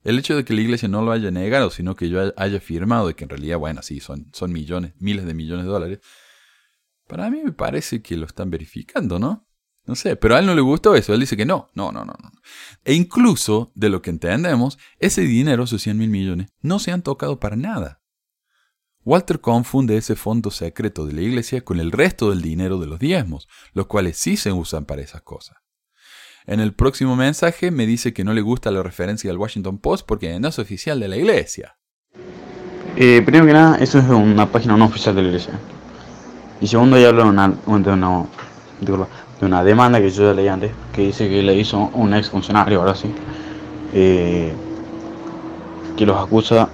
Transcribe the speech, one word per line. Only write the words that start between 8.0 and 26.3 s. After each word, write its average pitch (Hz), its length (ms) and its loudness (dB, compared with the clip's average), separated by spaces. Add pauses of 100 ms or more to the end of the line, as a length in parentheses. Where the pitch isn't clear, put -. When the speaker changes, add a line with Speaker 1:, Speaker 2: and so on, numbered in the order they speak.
Speaker 1:
que - 140 -10
lo 78 100 -8
están 90 240 -10
verificando, 87 680 -8
¿no? 160 260 -6 (380)
No - 120 -8
sé, - 200 -4
pero 113 220 4
a - 20 6
él 190 60 2
no 185 100 2
le 147 60 4
gustó 151 340 4
eso. 107 180 2
Él 113 60 2
dice 131 160 -4
que 104 100 -2
no, 175 280 -4
no, 95 180 -8
no, 53 140 -12
no, 50 120 -18
no. - 140 -20 (540)
E 135 80 0
incluso, 170 840 0
de 104 140 0
lo 92 120 -2
que - 80 -10
entendemos, 120 680 -2 (200)
ese 196 240 0
dinero, 123 420 2
esos 113 160 -6
cien 107 160 -4
mil 110 120 -2
millones, 95 400 -4 (120)
no 180 180 -4
se 175 140 -6
han 180 80 -4
tocado 143 400 -6
para 104 160 -6
nada. 131 440 -8 (1000)
Walter 170 380 -2
confunde 117 560 0
ese 110 180 -4
fondo 107 340 -4
secreto 82 580 -8
de 73 60 -10
la 80 80 -6
iglesia 120 440 -4
con 90 160 -4
el 82 100 -4
resto 120 380 0
del 90 120 -2
dinero 92 380 -4
de 78 80 -8
los 82 120 -12
diezmos, 120 500 -6 (240)
los 98 140 -6
cuales 92 280 -2
sí - 220 -2
se 101 160 -4
usan 80 320 -6
para 71 160 -10
esas 78 220 -18
cosas. - 340 -20 (880)